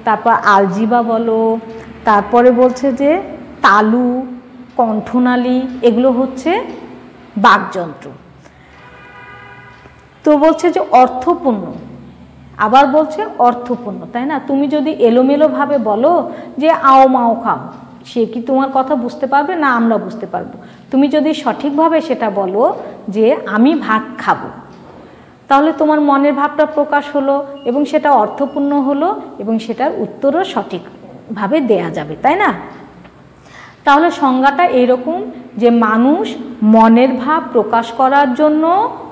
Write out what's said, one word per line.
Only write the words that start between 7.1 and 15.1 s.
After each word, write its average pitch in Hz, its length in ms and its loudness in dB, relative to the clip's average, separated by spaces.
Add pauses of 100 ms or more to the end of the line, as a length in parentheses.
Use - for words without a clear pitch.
বাকযন্ত্র। 190 720 -2 (2250)
তো 302 140 4
বলছে 320 340 2
যে 370 80 0
অর্থপূর্ণ, 254 840 0 (920)
আবার 247 300 4
বলছে 311 380 0 (120)
অর্থপূর্ণ, 240 600 -2 (140)
তাই 240 120 -6
না? 294 220 -4
তুমি 277 200 0
যদি 294 240 -2
এলোমেলোভাবে 269 840 2